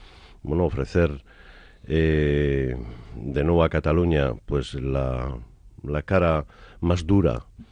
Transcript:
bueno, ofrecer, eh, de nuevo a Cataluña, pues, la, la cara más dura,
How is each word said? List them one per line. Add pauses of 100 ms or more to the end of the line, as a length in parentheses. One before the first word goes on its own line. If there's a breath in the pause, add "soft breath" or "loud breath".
(420 soft breath)
bueno,
ofrecer, (640 soft breath)
eh, (400 loud breath)
de
nuevo
a
Cataluña, (100)
pues,
la, (440)
la
cara (340 loud breath)
más
dura, (260 loud breath)